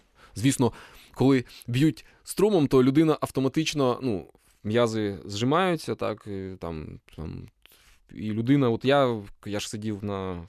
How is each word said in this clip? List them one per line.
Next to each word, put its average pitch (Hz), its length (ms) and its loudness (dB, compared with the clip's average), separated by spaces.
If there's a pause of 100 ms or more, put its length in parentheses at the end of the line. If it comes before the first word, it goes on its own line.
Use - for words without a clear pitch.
(360)
звісно, 120 380 0 (400)
коли 131 320 2 (220)
б'ють 135 380 0 (180)
струмом, 180 440 2
то 131 160 6
людина 151 380 4
автоматично, 135 800 -2
ну, 98 280 -4 (320)
м'язи 107 600 0
зжимаються, 135 720 0
так, 107 320 -6
і 95 320 -8
там, 85 400 -10 (160)
там, 87 320 -12 (680)
і 107 180 -8
людина, 120 380 2
от 113 160 -2
я, 131 360 2 (240)
я 101 140 -4
ж - 100 -8
сидів 107 340 -8
на, 92 460 -6